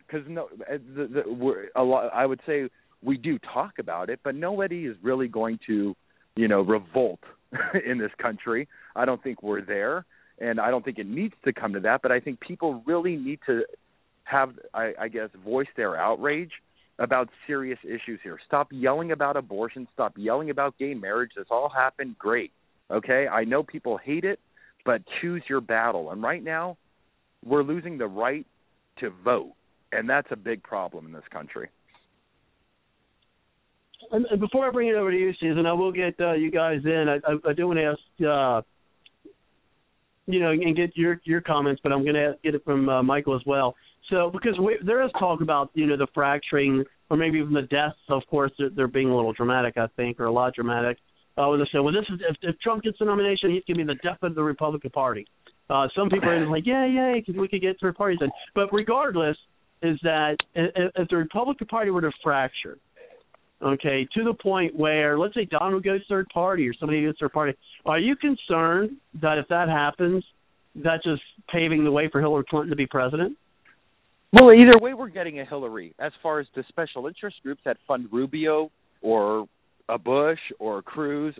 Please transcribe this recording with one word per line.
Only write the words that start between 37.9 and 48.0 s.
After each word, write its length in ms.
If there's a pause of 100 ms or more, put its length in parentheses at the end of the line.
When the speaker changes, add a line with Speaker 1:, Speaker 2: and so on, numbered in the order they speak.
Speaker 2:
ask, 340
uh, 340 (1700)
you 120
know, 120
and 240
get 200
your, 280
your 180
comments, 420
but 80
I'm 140
gonna 380
get 120
it 80
from, 260
uh, 140
Michael 320
as 100
well. 300 (360)
So, 200
because 280
we, 260
there 180
is 140
talk 240
about, 320
you 140
know, 100
the 160
fracturing 720 (260)
or 80
maybe 220
even 140
the 100
deaths. 340 (120)